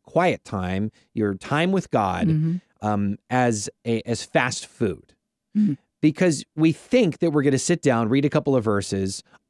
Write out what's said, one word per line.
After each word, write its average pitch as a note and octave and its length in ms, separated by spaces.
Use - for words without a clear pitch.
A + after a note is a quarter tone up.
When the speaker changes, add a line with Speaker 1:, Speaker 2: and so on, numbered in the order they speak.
Speaker 1:
quiet E3 420
time, F#2+ 460
your G#2 200
time D#3+ 380
with F#3+ 180
God, G2 380
Speaker 2:
Mm-hmm. D#3+ 280
Speaker 1:
um, G#2 320
as A#2+ 400
a, A2+ 200
as A#2 180
fast B2+ 420
food." - 480
Speaker 2:
Mm-hmm. G#3 180
Speaker 1:
Because D#3 440
we D#3+ 160
think A3+ 480
that E3+ 100
we're D3 120
gonna C3 160
sit - 220
down, A#2 280
read C#3 160
a D3 60
couple C#3+ 260
of A#2 80
verses. G2 580